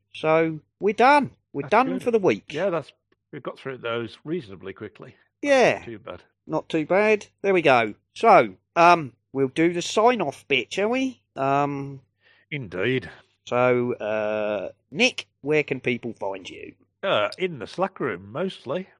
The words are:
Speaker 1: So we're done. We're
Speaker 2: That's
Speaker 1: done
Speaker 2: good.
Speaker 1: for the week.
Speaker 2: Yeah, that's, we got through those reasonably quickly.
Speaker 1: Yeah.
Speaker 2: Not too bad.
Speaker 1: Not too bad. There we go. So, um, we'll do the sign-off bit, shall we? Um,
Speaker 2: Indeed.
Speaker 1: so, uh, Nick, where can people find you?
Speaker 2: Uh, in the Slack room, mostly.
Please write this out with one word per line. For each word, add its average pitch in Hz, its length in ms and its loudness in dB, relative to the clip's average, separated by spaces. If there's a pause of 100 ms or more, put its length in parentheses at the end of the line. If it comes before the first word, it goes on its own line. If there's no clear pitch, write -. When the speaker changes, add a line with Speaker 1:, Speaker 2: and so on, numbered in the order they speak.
(140)
Speaker 1:
So 160 460 0 (200)
we're 208 140 0
done. 277 380 4 (200)
We're 143 120 -6
Speaker 2:
That's - 60 -14
Speaker 1:
done 220 180 4
Speaker 2:
good. 175 140 -6
Speaker 1:
for 247 80 0
the 226 80 6
week. 139 300 0
Speaker 2:
Yeah, 180 220 -4
that's, 160 200 -6 (400)
we 147 100 -14
got - 180 -10
through 135 180 -10
those 117 480 -6
reasonably 98 480 -10
quickly. - 420 -16 (280)
Speaker 1:
Yeah. 233 380 4
Speaker 2:
Not - 40 -18
too 113 140 -14
bad. 90 240 -16 (240)
Speaker 1:
Not 156 240 -4
too 156 160 -2
bad. 208 400 2 (160)
There 196 100 2
we 185 80 2
go. 120 320 4 (220)
So, 156 400 6 (200)
um, 170 380 4 (220)
we'll 135 140 0
do 165 260 0
the 175 80 -4
sign-off 214 680 0
bit, 127 240 -2
shall 202 160 -2
we? 262 320 -4 (160)
Um, 139 640 -2 (500)
Speaker 2:
Indeed. 117 600 -4 (360)
Speaker 1:
so, 123 460 0
uh, 107 800 -4 (200)
Nick, 226 360 -2 (160)
where 151 200 0
can 135 180 -6
people 120 340 -6
find 98 340 -10
you? - 240 -16 (300)
Speaker 2:
Uh, 160 340 0
in 170 220 -6
the 98 80 -10
Slack - 340 -8
room, 101 320 -8
mostly. 180 560 -8 (120)